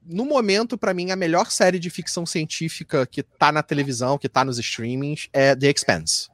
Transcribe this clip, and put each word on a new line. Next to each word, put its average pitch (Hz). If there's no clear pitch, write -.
No 175
momento, 233
pra 190
mim, 180
a 190
melhor 175
série 185
de 170
ficção -
científica 160
que -
tá -
na 151
televisão, 139
que 139
tá 131
nos 127
streamings, 131
é 139
The 139
Expanse. -